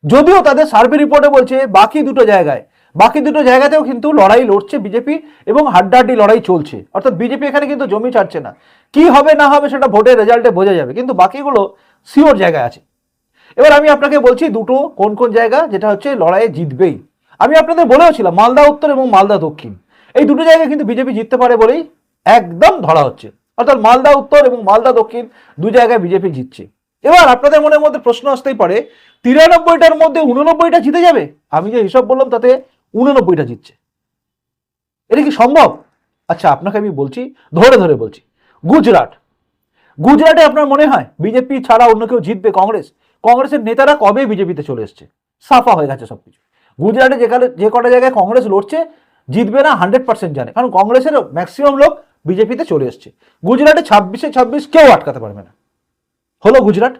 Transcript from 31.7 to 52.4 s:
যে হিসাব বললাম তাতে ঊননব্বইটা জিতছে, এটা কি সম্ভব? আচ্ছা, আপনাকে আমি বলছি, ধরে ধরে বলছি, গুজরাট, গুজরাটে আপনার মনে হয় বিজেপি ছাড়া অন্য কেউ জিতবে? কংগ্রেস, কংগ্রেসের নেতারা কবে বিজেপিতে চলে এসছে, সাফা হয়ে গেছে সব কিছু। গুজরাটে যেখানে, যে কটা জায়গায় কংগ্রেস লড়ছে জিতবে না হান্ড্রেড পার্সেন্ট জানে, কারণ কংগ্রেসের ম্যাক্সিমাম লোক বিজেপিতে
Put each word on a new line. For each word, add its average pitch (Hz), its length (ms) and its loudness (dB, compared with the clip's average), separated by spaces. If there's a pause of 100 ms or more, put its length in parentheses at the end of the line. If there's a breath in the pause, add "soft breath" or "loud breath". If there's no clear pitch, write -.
যে 247 120 -2
হিসাব 247 240 -2
বললাম 262 240 0
তাতে 240 160 0 (440)
ঊননব্বইটা 208 560 0
জিতছে, - 220 -20 (1400)
এটা 269 160 0
কি 294 140 -4
সম্ভব? 262 280 4 (600)
আচ্ছা, 170 260 -4
আপনাকে 202 240 -8
আমি 202 120 -6 (100)
বলছি, 139 200 -8 (380)
ধরে 247 240 6
ধরে 160 200 0
বলছি, 110 180 -14 (440)
গুজরাট, 196 460 2 (880)
গুজরাটে 302 500 4
আপনার 294 240 -2
মনে 285 200 2
হয় 165 140 -2 (180)
বিজেপি 254 320 -4 (100)
ছাড়া 233 260 4
অন্য 220 180 0
কেউ 247 160 -2
জিতবে? 196 320 -4
কংগ্রেস, 196 280 -2 (380)
কংগ্রেসের 254 440 0
নেতারা 269 340 0
কবে 208 280 0
বিজেপিতে 180 380 -6
চলে 120 180 -10
এসছে, - 180 -20 (420)
সাফা 247 300 0
হয়ে 208 140 -4
গেছে 123 200 -12
সব 107 140 -20
কিছু। - 160 -20 (380)
গুজরাটে 262 440 0
যেখানে, 240 220 0 (160)
যে 214 140 0
কটা 247 200 0
জায়গায় 254 240 2
কংগ্রেস 208 260 0 (100)
লড়ছে 202 240 -4 (500 soft breath)
জিতবে 208 380 -2
না 302 40 0 (100)
হান্ড্রেড 208 280 -2
পার্সেন্ট 202 300 -6
জানে, 127 180 -10
কারণ 247 120 -4 (100)
কংগ্রেসের 254 360 0 (220)
ম্যাক্সিমাম 277 460 -4
লোক 302 100 4 (360 soft breath)
বিজেপিতে 220 440 -4